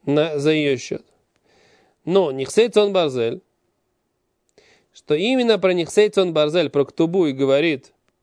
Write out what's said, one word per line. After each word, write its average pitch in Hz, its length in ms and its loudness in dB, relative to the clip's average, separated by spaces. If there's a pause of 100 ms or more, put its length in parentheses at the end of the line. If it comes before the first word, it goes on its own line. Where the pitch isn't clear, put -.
на, 151 340 -2
за 151 100 0
её 147 260 0
счёт. - 280 -12 (1000)
Но 175 280 0
нихсей 135 360 0
цон 202 240 0
барзель, 131 500 -2 (1500)
что - 220 -4
именно 233 460 0
про 185 120 2
нихсей 180 360 2
цон 185 240 0
барзель, 151 360 0
про 143 160 0
ктубу 170 420 0
и 139 60 0
говорит, 135 600 0 (300)